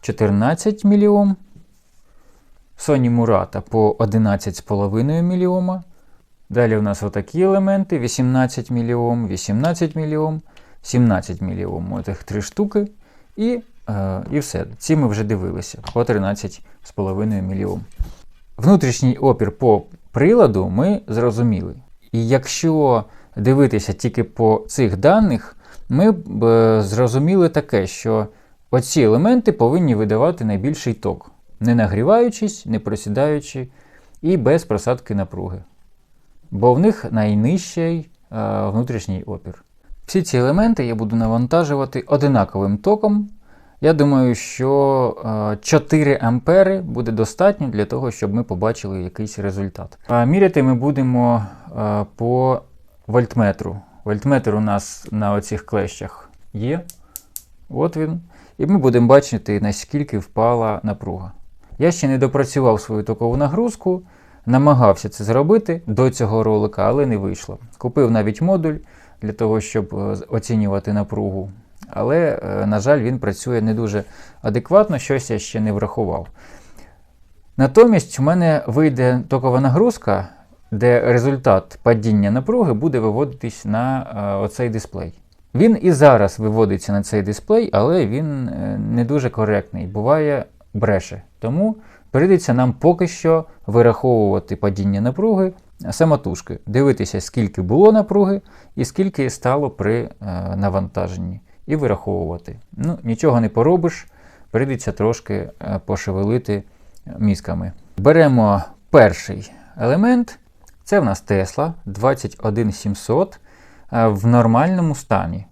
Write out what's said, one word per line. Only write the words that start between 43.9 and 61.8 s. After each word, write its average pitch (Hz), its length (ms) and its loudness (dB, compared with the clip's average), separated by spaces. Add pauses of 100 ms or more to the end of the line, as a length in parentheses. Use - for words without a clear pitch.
думаю, 135 420 4
що, 135 800 0 (100)
е, 107 360 -4
чотири 147 600 2
ампери 180 600 2
буде 117 300 -6
достатньо 143 560 0
для 104 180 -2
того, 127 260 -4
щоб 101 220 -6
ми 117 100 0
побачили 95 600 -4
якийсь 104 360 -10
результат. 98 580 -8 (100)
А 120 180 2
міряти 170 380 4
ми 131 120 2
будемо, 120 720 0 (320)
е, 104 280 -2 (100)
по 127 460 0 (460)
вольтметру. 104 720 0 (260)
Вольтметр 107 500 0
у 104 40 0
нас 101 520 -4
на 107 220 -2
оцих 101 320 -6
клещах - 640 -8 (240)
є. 131 280 -4 (880)
От 156 280 -4
він. 160 240 -4 (380)
І - 60 -2
ми 190 120 2
будемо 123 300 4
бачити, 120 520 4
наскільки 107 580 -4
впала 110 680 0
напруга. 95 480 -8 (460)
Я 165 140 2